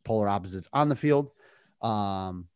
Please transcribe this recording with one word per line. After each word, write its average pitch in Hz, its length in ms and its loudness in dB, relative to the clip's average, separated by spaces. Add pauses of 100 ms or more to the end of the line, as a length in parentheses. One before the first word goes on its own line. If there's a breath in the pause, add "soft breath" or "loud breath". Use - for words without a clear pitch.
polar 110 240 2
opposites 95 440 -4
on 151 160 2
the 143 80 2
field. 143 340 2 (520 soft breath)
Um, 95 720 -4